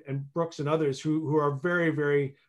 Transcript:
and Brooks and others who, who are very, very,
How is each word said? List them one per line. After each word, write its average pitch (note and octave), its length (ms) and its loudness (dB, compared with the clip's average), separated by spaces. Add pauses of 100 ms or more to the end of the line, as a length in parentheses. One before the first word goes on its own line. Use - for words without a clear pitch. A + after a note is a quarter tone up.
and C#3 260 -8
Brooks E3 260 -4
and C#3+ 80 -2
others D3+ 320 0
who, D#3 260 0
who D3 120 2
are D3 140 2
very, E3+ 400 0
very, C#3+ 440 0 (140)